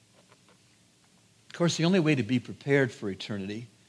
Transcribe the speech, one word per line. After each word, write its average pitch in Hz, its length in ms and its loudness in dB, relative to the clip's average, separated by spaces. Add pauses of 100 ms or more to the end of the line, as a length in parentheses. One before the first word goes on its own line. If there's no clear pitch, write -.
(1500)
Of - 80 -14
course, 170 180 0
the 160 80 0
only 185 160 4
way 151 140 4
to 127 80 0
be 120 160 0
prepared 135 540 0
for 104 180 -6
eternity 104 560 -8 (220)